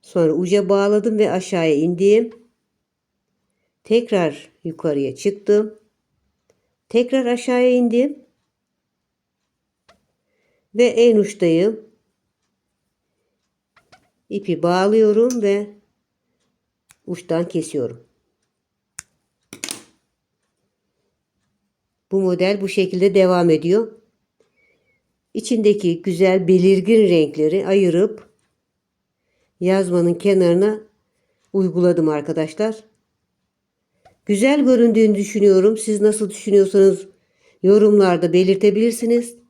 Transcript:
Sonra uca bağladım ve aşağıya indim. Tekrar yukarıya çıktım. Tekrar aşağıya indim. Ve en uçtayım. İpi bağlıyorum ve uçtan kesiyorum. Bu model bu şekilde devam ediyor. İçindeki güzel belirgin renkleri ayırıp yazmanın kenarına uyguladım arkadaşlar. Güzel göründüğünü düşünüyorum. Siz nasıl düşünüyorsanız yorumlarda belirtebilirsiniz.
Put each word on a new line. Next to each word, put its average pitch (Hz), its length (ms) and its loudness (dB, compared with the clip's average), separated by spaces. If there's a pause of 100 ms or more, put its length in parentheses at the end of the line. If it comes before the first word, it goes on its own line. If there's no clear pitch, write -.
Sonra 165 300 -2
uca 180 360 -2
bağladım 202 500 0
ve 208 120 0
aşağıya 175 440 -2
indim. 190 720 0 (1400)
Tekrar 202 640 -2 (140)
yukarıya 143 520 -6
çıktım. 208 640 -2 (1080)
Tekrar 247 380 -2
aşağıya 247 440 0
indim. 247 480 0 (2500)
Ve 226 100 2
en 233 320 4
uçtayım. 196 720 -2 (2500)
İpi 196 340 -6
bağlıyorum 214 800 0
ve 202 240 -2 (1400)
uçtan 175 420 -6
kesiyorum. 147 580 -8 (4000)
Bu 196 80 -2
model 185 400 -2
bu 196 80 -8
şekilde 185 460 0
devam 180 360 4
ediyor. 175 420 0 (1400)
İçindeki 208 680 0
güzel 185 460 0
belirgin 190 600 4
renkleri 156 580 0
ayırıp 190 640 0 (1300)
yazmanın 180 540 0
kenarına 190 680 0 (720)
uyguladım 175 560 0
arkadaşlar. 156 760 -6 (1400)
Güzel 262 380 0
göründüğünü 226 500 2
düşünüyorum. 202 600 0
Siz 214 240 -6
nasıl 208 300 -2
düşünüyorsanız 196 760 0 (560)
yorumlarda 190 720 2
belirtebilirsiniz. 214 1000 0 (160)